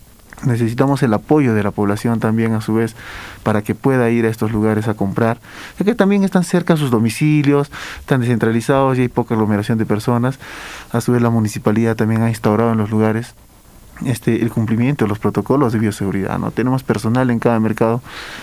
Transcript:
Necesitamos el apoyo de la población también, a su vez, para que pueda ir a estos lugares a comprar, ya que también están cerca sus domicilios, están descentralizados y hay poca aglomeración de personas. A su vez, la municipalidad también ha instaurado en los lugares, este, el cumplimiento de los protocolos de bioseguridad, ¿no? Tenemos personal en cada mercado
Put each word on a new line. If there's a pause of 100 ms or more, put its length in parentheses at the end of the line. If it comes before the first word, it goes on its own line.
(460)
Necesitamos
el
apoyo
de
la
población
también,
a
su
vez, (480)
para
que
pueda
ir
a
estos
lugares
a
comprar, (400)
ya
que
también
están
cerca
sus
domicilios, (280)
están
descentralizados
y
hay
poca
aglomeración
de
personas. (540)
A
su
vez,
la
municipalidad
también
ha
instaurado
en
los
lugares, (720)
este,
el
cumplimiento
de
los
protocolos
de
bioseguridad,
¿no?
Tenemos
personal
en
cada
mercado (420)